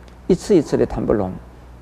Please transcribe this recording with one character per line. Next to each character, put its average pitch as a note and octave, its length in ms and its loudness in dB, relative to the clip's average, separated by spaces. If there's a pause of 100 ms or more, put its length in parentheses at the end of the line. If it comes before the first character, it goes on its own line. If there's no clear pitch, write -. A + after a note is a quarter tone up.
(280)
一 G3 60 4
次 - 220 2
一 D#3+ 60 6
次 - 160 -2
的 A#2+ 80 2
谈 - 200 -4
不 C3+ 80 2
拢， F#2+ 180 -2 (500)